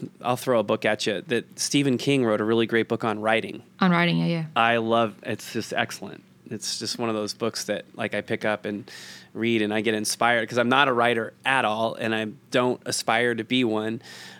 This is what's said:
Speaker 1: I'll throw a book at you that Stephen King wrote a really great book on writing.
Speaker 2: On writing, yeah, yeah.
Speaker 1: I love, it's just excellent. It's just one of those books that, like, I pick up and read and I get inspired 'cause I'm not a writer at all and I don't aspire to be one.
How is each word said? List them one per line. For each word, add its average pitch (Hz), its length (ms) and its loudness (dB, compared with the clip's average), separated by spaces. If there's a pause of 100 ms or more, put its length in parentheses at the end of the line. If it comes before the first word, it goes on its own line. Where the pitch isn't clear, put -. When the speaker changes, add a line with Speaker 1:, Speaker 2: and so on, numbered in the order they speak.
(200)
Speaker 1:
I'll 123 160 0
throw 123 240 2
a - 20 2
book 104 220 0
at 107 220 2
you 101 220 -2
that - 300 -2
Stephen 139 380 2
King 139 260 2
wrote 110 200 2
a - 20 2
really 113 220 4
great 110 200 2
book 113 160 -2
on 107 160 -2
writing. 110 440 0 (180)
Speaker 2:
On 185 100 6
writing, 170 280 2
yeah, 170 80 2
yeah. 165 180 -2 (100)
Speaker 1:
I 117 220 4
love, 113 460 2
it's - 320 -8
just 110 180 -6
excellent. - 500 -6 (280)
It's - 280 -6
just - 200 -8
one 117 100 -2
of 110 60 -2
those 107 180 -4
books - 320 -6
that, 101 300 -4
like, 107 200 -6
I 104 60 -2
pick 107 240 -6
up 107 220 -2
and 101 240 -8 (420)
read 113 300 2
and 104 100 0
I 110 80 0
get 110 140 0
inspired 113 560 0
'cause 120 80 0
I'm 120 100 2
not 135 180 4
a 135 60 0
writer 117 400 0 (140)
at 131 180 2
all 110 300 -2
and 110 200 -2
I 110 120 -2 (240)
don't 123 340 2
aspire 117 500 0
to 113 100 -4
be 127 200 2
one. 110 380 -2 (380)